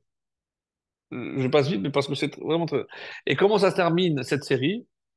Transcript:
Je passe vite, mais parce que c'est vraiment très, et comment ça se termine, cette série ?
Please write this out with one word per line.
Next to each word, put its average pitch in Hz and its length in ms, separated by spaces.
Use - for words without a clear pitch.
Je 127 360
passe 139 220
vite, 196 120
mais 143 100
parce 139 160
que 143 80
c'est 139 220
vraiment 165 300
très, 139 160
et 143 100
comment 202 220
ça 185 140
se - 40
termine, 170 480
cette 135 200
série ? 147 420